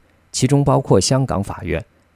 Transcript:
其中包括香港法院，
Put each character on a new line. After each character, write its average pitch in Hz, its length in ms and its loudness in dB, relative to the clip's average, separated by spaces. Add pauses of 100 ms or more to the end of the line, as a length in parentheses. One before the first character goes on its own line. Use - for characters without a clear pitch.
(320)
其 - 140 -2
中 143 180 2
包 135 160 2
括 120 220 2
香 131 240 0
港 92 180 -4
法 - 200 -10
院， 80 200 -4 (320)